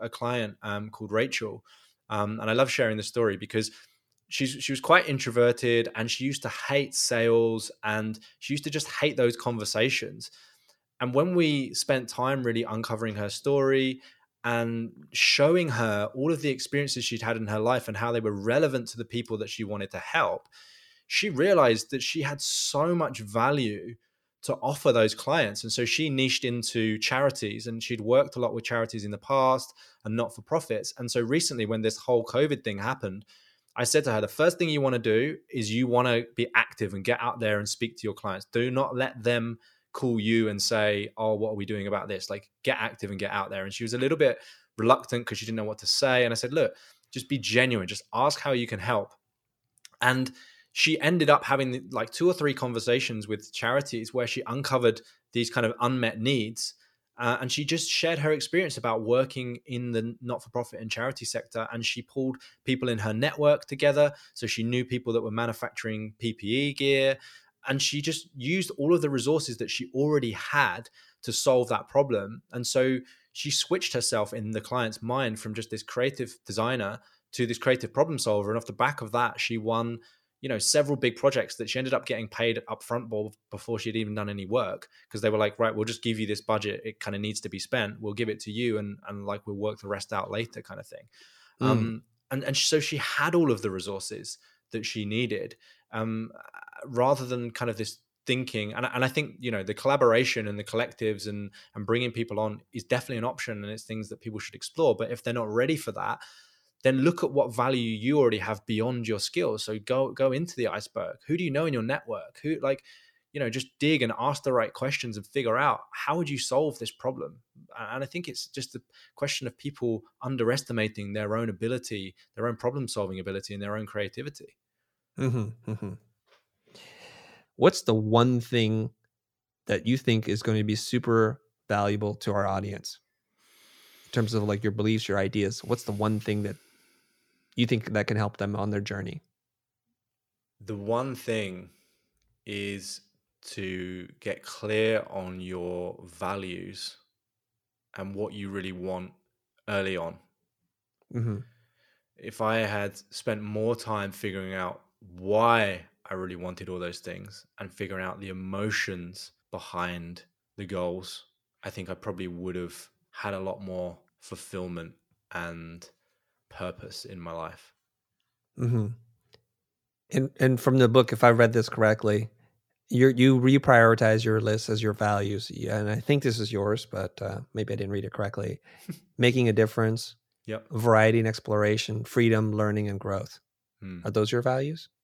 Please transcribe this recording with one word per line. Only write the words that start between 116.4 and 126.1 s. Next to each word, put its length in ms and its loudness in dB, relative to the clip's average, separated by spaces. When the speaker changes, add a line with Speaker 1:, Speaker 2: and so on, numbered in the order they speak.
Speaker 1:
this 100 -8
problem? 520 -8
A-, 160 -8
and 80 -4
I 40 -6
think 220 -8
it's 200 -10
just 260 -10
a 80 -14
question 320 -4
of 100 -10
people 460 -4
underestimating 920 0
their 240 -2
own 120 -2
ability, 680 -6
their 140 -2
own 80 -4
problem-solving 640 -4
ability, 340 -8
and 80 -8
their 140 -6
own 100 -6
creativity. 680 -8
Speaker 2:
Mm-hmm, 540 -4
mm-hmm. 220 -8